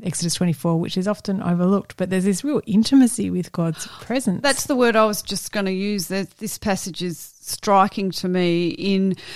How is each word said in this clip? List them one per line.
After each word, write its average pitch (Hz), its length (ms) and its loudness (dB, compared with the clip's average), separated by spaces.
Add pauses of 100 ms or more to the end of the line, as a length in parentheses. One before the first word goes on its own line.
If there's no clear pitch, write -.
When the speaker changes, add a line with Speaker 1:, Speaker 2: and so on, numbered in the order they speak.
Speaker 1:
Exodus 170 300 -2
twenty-four, 170 440 0
which 170 180 -4
is 185 120 -2
often 202 340 -4
overlooked, 180 540 0
but 180 140 -4
there's 185 140 0
this 196 200 0
real 285 220 0
intimacy 220 640 4
with 180 200 -2
God's 165 360 -2 (140)
presence. 233 420 -2
Speaker 2:
That's 277 240 0
the 285 100 0
word 240 180 4
I 220 120 6
was 208 160 -2
just - 280 -8
gonna 196 220 -2
use. 196 340 -2
That 190 320 -6
this - 200 -8
passage 196 440 -4
is 175 380 -8
striking 196 720 2
to 185 180 -4
me 175 400 2
in 190 480 0 (200)